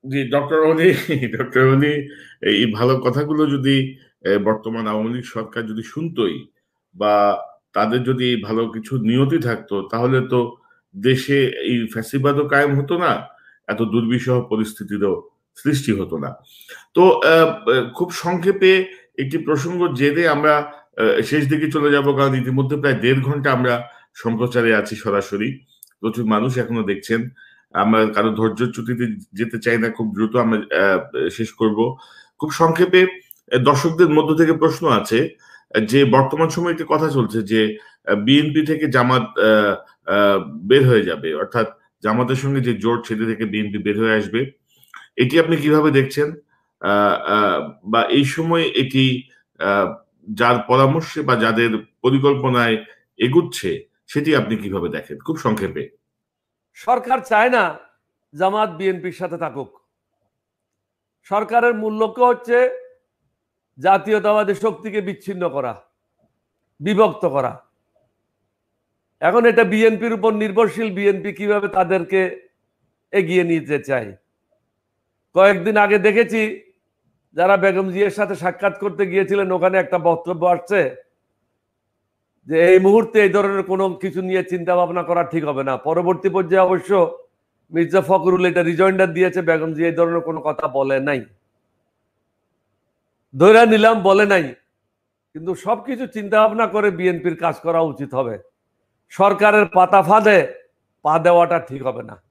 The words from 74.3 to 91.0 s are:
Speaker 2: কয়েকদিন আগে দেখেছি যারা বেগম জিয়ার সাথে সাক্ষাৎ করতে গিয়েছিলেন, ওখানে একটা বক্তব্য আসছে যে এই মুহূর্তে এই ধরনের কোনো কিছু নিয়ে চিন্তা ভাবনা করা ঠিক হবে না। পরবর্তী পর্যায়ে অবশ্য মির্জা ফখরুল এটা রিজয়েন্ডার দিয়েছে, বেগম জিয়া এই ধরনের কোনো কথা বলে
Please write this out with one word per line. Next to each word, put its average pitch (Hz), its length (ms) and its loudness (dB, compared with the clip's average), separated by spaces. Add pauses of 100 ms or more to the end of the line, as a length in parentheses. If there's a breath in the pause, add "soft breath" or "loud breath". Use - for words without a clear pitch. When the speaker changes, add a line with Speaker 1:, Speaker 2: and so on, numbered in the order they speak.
Speaker 2:
কয়েকদিন 196 420 4
আগে 208 220 4
দেখেছি 214 420 2 (920)
যারা 180 220 2
বেগম 190 340 0
জিয়ার 196 200 0
সাথে 202 240 -4
সাক্ষাৎ 180 440 -4
করতে 196 280 -4
গিয়েছিলেন, 190 460 -2
ওখানে 185 260 0
একটা 180 200 -2
বক্তব্য 170 480 -2
আসছে 175 500 0 (1500)
যে 160 200 4
এই 185 120 8
মুহূর্তে 214 440 4
এই 202 60 4
ধরনের 196 340 0
কোনো 190 320 -2
কিছু 185 280 -8
নিয়ে 185 220 -2
চিন্তা 180 320 -2
ভাবনা 175 260 0
করা 170 220 0
ঠিক 160 200 -4
হবে 139 200 -4
না। 131 120 -2
পরবর্তী 170 520 -2
পর্যায়ে 185 380 2
অবশ্য 180 520 0 (520)
মির্জা 165 300 0
ফখরুল 180 440 2
এটা 175 180 2
রিজয়েন্ডার 185 520 2
দিয়েছে, 180 280 0
বেগম 160 300 -2
জিয়া 160 160 -2
এই 165 60 -2
ধরনের 170 260 0
কোনো 165 200 -8
কথা 151 280 -4
বলে 135 320 -2